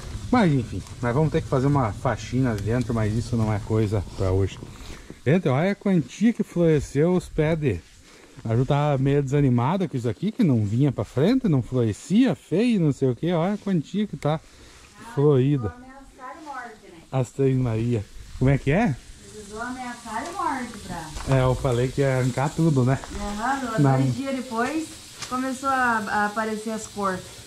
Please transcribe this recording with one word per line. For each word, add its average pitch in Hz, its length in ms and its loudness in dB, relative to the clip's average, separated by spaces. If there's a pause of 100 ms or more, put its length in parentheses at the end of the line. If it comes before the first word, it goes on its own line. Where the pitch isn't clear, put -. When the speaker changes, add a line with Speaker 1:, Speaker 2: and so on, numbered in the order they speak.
(300)
Speaker 1:
Mas 220 220 4
enfim, 107 280 -2 (220)
nós 120 120 0
vamos 151 160 2
ter 160 120 0
que - 60 -10
fazer 135 180 2
uma 135 260 2
faxina 123 600 -2
ali 98 100 -4
dentro, 117 320 -2
mas 110 200 0
isso 117 220 -2
não 110 160 0
é 104 60 -2
coisa 107 440 0 (140)
pra 95 140 0
hoje. 95 280 0 (680)
Gente, 170 220 4
olha 160 240 2
a - 20 -2
quantia 190 580 0
que 214 100 -2
floresceu 160 720 2
os - 140 0
pés 156 300 0
de... 113 220 -2 (680)
A 113 80 2
Ju 131 80 4
tava 143 380 2
meio 143 200 4
desanimada 139 680 2
com - 80 -6
isso 117 120 -2
aqui, 165 240 -2
que 254 120 0
não 120 200 4
vinha 123 280 2
pra - 120 -2
frente, 220 440 2
não 139 120 4
florescia, 127 760 2
feio, 214 460 0
não 151 120 4
sei 131 180 0
o 117 60 -2
que. 165 160 -2
Olha 175 220 0
a 202 40 -4
quantia 196 480 -2
que 156 100 -10
tá 147 240 -2 (580)
Speaker 2:
Ah, - 160 -18
Speaker 1:
florida. 135 600 4
Speaker 2:
eles - 20 -20
vão - 100 -20
ameaçar - 540 -16
e 311 60 -18
morde, 247 460 -14
né? 165 100 -20 (100)
Speaker 1:
As 131 180 -2
Três 131 280 2
Maria. 117 460 0 (340)
Como 131 120 4
é 139 60 4
que 131 140 0
é? 175 260 2 (380)
Speaker 2:
Eles 208 160 -16
vão 214 120 -10
ameaçar 254 640 -8
e 349 100 -10
morde, 254 520 -4
Bra. 160 500 -2
Speaker 1:
É, 131 60 4
eu 127 140 4
falei 127 320 0
que 127 120 -4
ia 135 200 2
arrancar 131 300 0
tudo, 151 340 2
né? 127 140 2 (220)
Speaker 2:
Aham, 240 600 -4
Speaker 1:
Não. 135 200 4
Speaker 2:
dois 131 140 2
dias 269 220 -4
depois 254 500 -4 (420)
começou 262 400 -4
a, 247 380 2
a 208 200 0
aparecer 220 440 -4
as 214 160 -8
cores. 190 340 -4 (260)